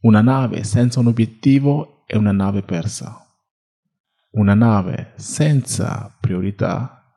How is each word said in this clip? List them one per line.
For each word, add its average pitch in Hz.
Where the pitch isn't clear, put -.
Una 107
nave 123
senza 120
un 120
obiettivo 139
è -
una 104
nave 98
persa. -
Una 101
nave 101
senza -
priorità 95